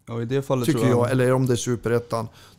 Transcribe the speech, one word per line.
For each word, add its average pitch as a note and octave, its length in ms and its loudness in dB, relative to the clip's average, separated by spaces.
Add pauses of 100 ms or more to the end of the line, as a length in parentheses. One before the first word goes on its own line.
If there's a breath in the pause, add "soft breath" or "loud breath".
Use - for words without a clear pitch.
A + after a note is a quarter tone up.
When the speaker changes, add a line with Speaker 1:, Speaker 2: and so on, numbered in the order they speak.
Speaker 1:
Ja, A#2 160 -8
i - 20 -6
det C3+ 180 -4
fallet C3 240 -2
Speaker 2:
Tycker E3 120 2
Speaker 1:
tror B2+ 120 2
jag B2 80 4
Speaker 2:
jag, A#2+ 120 2
eller B2+ 220 2
om C3 140 2
det B2 60 2
är A#2+ 40 2
Superettan. A#2 720 -2 (300 loud breath)